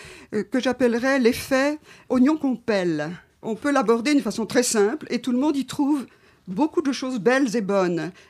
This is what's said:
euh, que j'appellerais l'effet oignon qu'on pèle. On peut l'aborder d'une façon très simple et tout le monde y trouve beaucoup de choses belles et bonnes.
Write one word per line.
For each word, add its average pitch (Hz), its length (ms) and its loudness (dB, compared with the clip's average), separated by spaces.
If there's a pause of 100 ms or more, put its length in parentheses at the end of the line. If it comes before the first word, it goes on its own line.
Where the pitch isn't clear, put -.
(360)
euh, 208 80 -2
que 262 160 -4
j'appellerais 247 580 0
l'effet 262 640 0 (300)
oignon 262 280 4
qu'on 269 180 -2
pèle. 175 540 -2 (320)
On 220 140 -6
peut 285 160 -2
l'aborder 233 420 2
d'une 285 80 4
façon 220 240 -4
très - 160 0
simple 233 480 0
et 233 100 -2
tout 247 120 -6
le 247 80 0
monde 294 180 0
y 262 80 -2
trouve 285 400 -2 (420)
beaucoup 294 360 -2
de 269 80 -2
choses 254 260 -4
belles 233 380 2
et 233 60 0
bonnes. 180 500 0 (180)